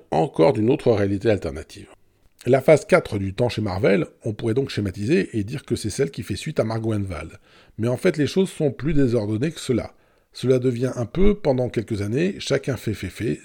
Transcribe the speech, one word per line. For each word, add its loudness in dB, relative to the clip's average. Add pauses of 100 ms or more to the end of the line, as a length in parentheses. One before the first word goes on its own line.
(100)
encore 2
d'une 2
autre 2
réalité 0
alternative. -4 (580)
La 4
phase 6
quatre 2
du -6
temps 0
chez -4
Marvel, 0 (180)
on -4
pourrait -2
donc -2
schématiser -2
et -2
dire -10
que -2
c'est -6
celle -2
qui -10
fait -8
suite -4
à 2
Mark -4
Gruenwald. -4 (460)
Mais 0
en 0
fait, 0
les 2
choses 0
sont -2
plus -2
désordonnées 2
que -12
cela. -2 (380)
Cela 2
devient 0
un -4
peu, 6
pendant 0
quelques -4
années, -2
chacun -2
fait, -4
fait, -8
fait, -6